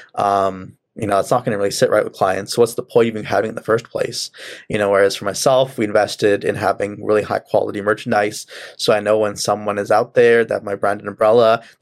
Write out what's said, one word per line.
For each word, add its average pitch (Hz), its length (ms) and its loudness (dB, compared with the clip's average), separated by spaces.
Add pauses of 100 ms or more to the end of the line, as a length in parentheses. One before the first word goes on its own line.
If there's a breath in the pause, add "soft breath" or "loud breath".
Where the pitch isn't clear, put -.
(160 loud breath)
Um, 98 580 0 (260)
you 113 60 -6
know, 101 140 0
it's 92 100 -2
not 120 160 0
gonna 110 140 -2
really 98 100 -2
sit 117 220 0
right 104 120 4
with 113 100 -10
clients. 98 420 -2
So 120 80 4
what's 117 100 0
the - 80 -8
point 117 280 2
of 110 40 -6
even 107 120 -8
having 107 240 0
it - 0 -
in 113 60 -12
the - 60 -12
first 113 300 -2
place? - 400 -6 (360 loud breath)
You 107 120 -2
know, 101 100 2
whereas 98 260 4
for 104 100 -10
myself, 131 520 0
we 110 80 -2
invested 104 580 0
in 104 120 -2
having 104 500 -4
really 104 160 2
high 104 160 -4
quality 101 440 -2
merchandise. 104 640 -2 (300 loud breath)
So - 160 0
I 107 60 2
know 104 200 2
when 104 160 -2
someone 104 420 -2
is 101 140 -2
out 113 240 0
there 117 300 6
that 101 180 -4
my 101 100 -6
branded 101 340 -4
umbrella, 113 540 4 (200 loud breath)